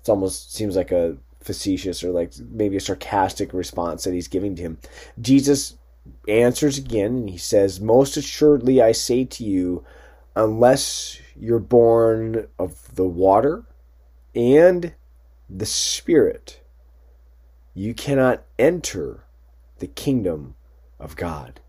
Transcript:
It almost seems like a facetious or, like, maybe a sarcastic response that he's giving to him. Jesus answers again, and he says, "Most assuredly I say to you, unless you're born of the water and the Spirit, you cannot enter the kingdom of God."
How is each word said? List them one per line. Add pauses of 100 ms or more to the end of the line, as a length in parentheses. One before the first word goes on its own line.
It
almost
seems
like
a (220)
facetious
or,
like, (180)
maybe
a
sarcastic
response
that
he's
giving
to
him. (420)
Jesus (500)
answers
again,
and
he
says,
"Most
assuredly
I
say
to
you, (520)
unless (160)
you're
born (100)
of
the
water (720)
and (560)
the
Spirit, (1120)
you
cannot (140)
enter (560)
the
kingdom (440)
of
God."